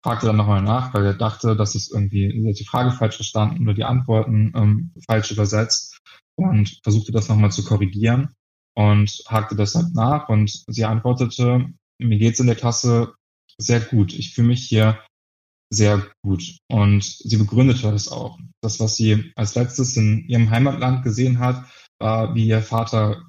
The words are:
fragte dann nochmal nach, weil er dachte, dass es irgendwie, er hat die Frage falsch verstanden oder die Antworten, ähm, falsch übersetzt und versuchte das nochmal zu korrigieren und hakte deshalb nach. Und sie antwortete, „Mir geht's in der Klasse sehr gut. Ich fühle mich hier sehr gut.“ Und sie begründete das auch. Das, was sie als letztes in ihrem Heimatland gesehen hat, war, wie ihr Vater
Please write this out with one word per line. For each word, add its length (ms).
fragte 240
dann 100
nochmal 240
nach, 320
weil 120
er 80
dachte, 420
dass 200
es 160
irgendwie, 340
er 240
hat 100
die 60
Frage 260
falsch 240
verstanden 480
oder 100
die 100
Antworten, 720
ähm, 380
falsch 260
übersetzt 680
und 480
versuchte 280
das 160
nochmal 240
zu 120
korrigieren 720
und 520
hakte 280
deshalb 380
nach. 360
Und 380
sie 180
antwortete, 840
„Mir 180
geht's 220
in 80
der 80
Klasse 580
sehr 220
gut. 340
Ich 200
fühle 160
mich 140
hier 360
sehr 360
gut.“ 340
Und 320
sie 340
begründete 540
das 160
auch. 320
Das, 160
was 160
sie 400
als 200
letztes 420
in 300
ihrem 220
Heimatland 540
gesehen 360
hat, 240
war, 340
wie 140
ihr 140
Vater 680